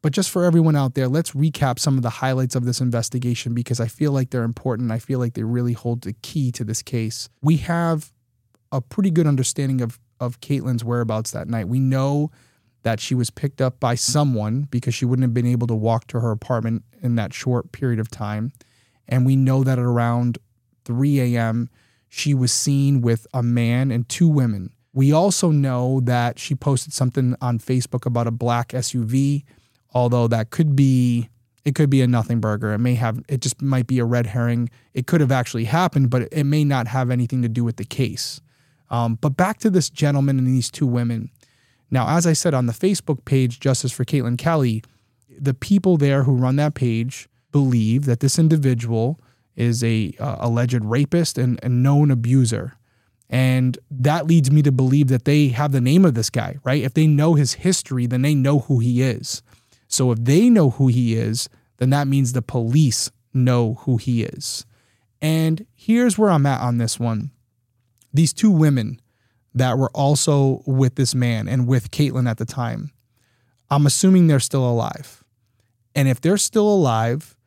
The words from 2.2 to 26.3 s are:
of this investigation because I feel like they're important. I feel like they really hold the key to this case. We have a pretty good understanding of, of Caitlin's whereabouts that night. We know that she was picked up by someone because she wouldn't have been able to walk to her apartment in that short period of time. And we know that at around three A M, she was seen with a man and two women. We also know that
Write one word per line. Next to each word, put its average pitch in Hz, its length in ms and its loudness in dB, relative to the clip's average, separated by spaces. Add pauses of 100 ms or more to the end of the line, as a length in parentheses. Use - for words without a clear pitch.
of 123 100 -2
this 123 160 -4
investigation 120 720 -4
because 120 260 -4
I 113 80 -2
feel 147 240 -2
like 131 200 -2
they're 120 120 -2
important. 117 480 -4
I 113 60 -4
feel 127 220 -6
like 120 160 -4
they 110 80 -6
really 120 300 -2
hold 120 280 -6
the 101 120 -10
key 135 400 -6
to 120 100 -8
this 107 180 -6
case. - 480 -8 (140)
We 156 140 2
have 165 540 -4 (600)
a 131 100 -4
pretty 190 300 -2
good 160 160 2
understanding 135 540 -2
of, 113 180 -6 (200)
of 120 220 -8
Caitlin's 127 420 -4
whereabouts 113 480 -4
that - 160 -8
night. 113 200 -6
We 123 120 -2
know 135 520 0 (500)
that 113 180 -2
she - 140 -6
was 123 160 -2
picked - 320 -8
up 127 180 -2
by 120 140 0
someone 123 760 -2
because 120 240 -4
she 131 100 -4
wouldn't 127 200 0
have 120 100 0
been 120 100 0
able 120 220 0
to 117 80 -2
walk 113 320 -2
to 117 140 -4
her 117 100 -2
apartment 113 520 -4 (200)
in 120 140 0
that 104 180 -6
short - 360 -4
period 120 280 -4
of 110 100 -6
time. 107 420 -8 (560)
And 127 200 2
we 135 80 4
know 131 280 2
that 131 140 0
at 123 80 -2
around 120 540 0 (460)
three 135 340 0
A 120 200 0
M, 117 300 -2 (380)
she - 260 -4
was 127 180 0
seen 139 500 0
with 117 320 -2
a 127 80 -2
man 120 500 0
and 117 180 -4
two - 180 2
women. 117 440 0 (220)
We 135 200 4
also 175 380 2
know 131 500 0
that 120 360 0